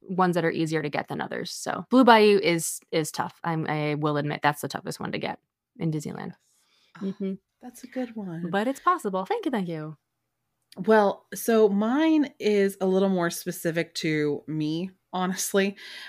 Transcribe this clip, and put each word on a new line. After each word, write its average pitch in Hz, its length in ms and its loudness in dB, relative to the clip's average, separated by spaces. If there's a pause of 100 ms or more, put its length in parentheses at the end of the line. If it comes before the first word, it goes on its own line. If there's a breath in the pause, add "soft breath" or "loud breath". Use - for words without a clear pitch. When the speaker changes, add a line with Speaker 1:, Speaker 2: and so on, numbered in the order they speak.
Speaker 1:
ones 180 340 0
that 165 80 0
are 165 80 2
easier 160 300 -2
to 147 80 -4
get - 180 -6
than - 140 -6
others. - 300 -8
So - 380 -8
Blue 254 140 8
Bayou 214 380 8
is, 170 380 0 (120)
is 160 200 -2
tough. - 320 -8
I'm, 160 240 -2
I 151 280 -2
will 151 220 -2
admit 147 240 -4
that's 147 200 0
the - 60 -6
toughest - 320 -8
one - 120 -8
to - 80 -4
get - 180 -8 (400)
in 170 140 -4
Disneyland. - 420 -8 (680)
Speaker 2:
Yes. - 20 -12
Oh, 196 40 -8
Speaker 1:
Mm-hmm. 196 280 -6 (280)
Speaker 2:
that's 247 220 -20
a 247 40 -18
good 247 280 -8
one. 175 360 -8
Speaker 1:
But 202 160 0
it's 269 120 -4
possible. 202 460 0
Thank 453 200 -4
you, 302 60 -2
thank 202 180 -2
you. 156 280 -8 (800)
Speaker 2:
Well, 208 600 4
so 220 340 4
mine 269 720 2
is 202 420 2
a 190 60 2
little 190 220 4
more 175 200 2
specific 165 640 -4
to 151 520 0
me, 156 420 -4 (240)
honestly. 190 600 0 (340 loud breath)